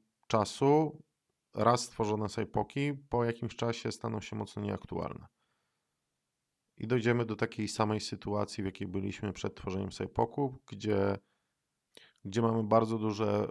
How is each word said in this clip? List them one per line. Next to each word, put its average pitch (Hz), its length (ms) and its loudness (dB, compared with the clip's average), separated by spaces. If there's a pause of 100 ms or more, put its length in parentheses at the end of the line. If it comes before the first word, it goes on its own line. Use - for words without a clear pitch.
(280)
czasu 143 760 4 (500)
raz 117 280 6
stworzone 107 480 -2
Saipoki 120 640 -2
po 120 320 -2
jakimś 117 300 -4
czasie 117 360 -2
staną 113 300 -4
się - 140 -10
mocno 104 260 -6
nieaktualne. 90 640 -6 (1500)
I 110 100 -8
dojdziemy 117 380 4
do 104 100 -4
takiej 110 320 -2
samej 107 320 0
sytuacji, 104 640 -4
w - 20 0
jakiej 95 220 -6
byliśmy 95 460 -4
przed - 220 -6
tworzeniem 95 360 -6
Saipoków, 131 760 -2
gdzie, 101 500 0 (1080)
gdzie 101 160 -2
mamy 113 220 2
bardzo 113 340 4
duże 104 540 0